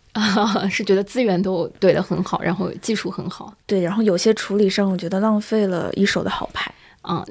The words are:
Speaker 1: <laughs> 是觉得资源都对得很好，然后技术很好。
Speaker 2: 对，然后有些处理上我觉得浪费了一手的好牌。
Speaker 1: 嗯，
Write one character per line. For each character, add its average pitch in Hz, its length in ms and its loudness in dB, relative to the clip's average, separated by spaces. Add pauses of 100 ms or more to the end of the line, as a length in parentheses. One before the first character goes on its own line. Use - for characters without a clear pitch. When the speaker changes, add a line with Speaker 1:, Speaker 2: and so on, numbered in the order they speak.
(160)
Speaker 1:
<laughs> 208 540 2
是 202 140 -2
觉 196 100 2
得 196 100 4
资 240 200 -2
源 185 180 2
都 185 260 -2 (120)
对 185 120 6
得 151 80 4
很 175 240 -2
好， - 160 -4
然 170 160 -2
后 185 180 -4
技 220 200 -4
术 185 160 -4
很 - 180 -8
好。 202 240 -12 (140)
Speaker 2:
对， 190 160 0
然 170 100 0
后 220 120 0
有 196 120 4
些 220 200 4
处 202 220 -2
理 202 120 4
上 196 220 2
我 185 40 0
觉 175 140 -6
得 190 100 0
浪 214 220 2
费 214 240 0
了 175 280 -2
一 196 120 2
手 - 180 0
的 185 60 -2
好 - 240 -6
牌。 - 180 -8 (380)
Speaker 1:
嗯， 175 220 -4